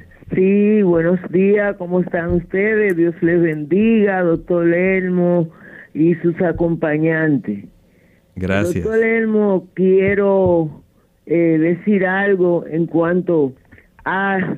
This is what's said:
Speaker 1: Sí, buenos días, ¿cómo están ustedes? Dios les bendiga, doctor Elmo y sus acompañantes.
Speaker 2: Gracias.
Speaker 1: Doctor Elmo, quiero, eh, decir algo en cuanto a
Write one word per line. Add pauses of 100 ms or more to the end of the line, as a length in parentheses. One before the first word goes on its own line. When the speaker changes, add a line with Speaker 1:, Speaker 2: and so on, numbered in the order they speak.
(340)
Speaker 1:
Sí,
buenos (100)
días,
¿cómo
están
ustedes?
Dios
les
bendiga,
doctor
Elmo (420)
y
sus
acompañantes. (720)
Speaker 2:
Gracias.
Speaker 1:
Doctor
Elmo,
quiero, (440)
eh,
decir
algo
en
cuanto (500)
a